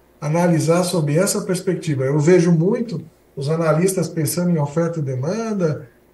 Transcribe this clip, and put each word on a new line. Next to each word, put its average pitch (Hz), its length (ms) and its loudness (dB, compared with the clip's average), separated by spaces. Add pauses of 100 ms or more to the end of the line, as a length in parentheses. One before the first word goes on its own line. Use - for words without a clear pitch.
(200)
analisar 165 640 2
sob 151 340 -2
essa 202 260 0
perspectiva. 165 640 -2
Eu 143 140 0
vejo 170 320 4
muito 175 500 0 (360)
os 139 120 -6
analistas 165 600 0
pensando 175 420 -2
em 165 80 2
oferta 165 400 -2
e 147 40 -4
demanda, 170 880 -4 (260)